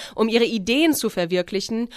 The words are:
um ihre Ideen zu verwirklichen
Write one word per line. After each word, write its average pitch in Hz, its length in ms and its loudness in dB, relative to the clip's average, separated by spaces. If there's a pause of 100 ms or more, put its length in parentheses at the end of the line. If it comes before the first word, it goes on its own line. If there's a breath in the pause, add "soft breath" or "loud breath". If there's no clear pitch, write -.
(160 loud breath)
um 220 120 2
ihre 233 180 4
Ideen 240 500 2
zu 220 160 -2
verwirklichen 190 840 -2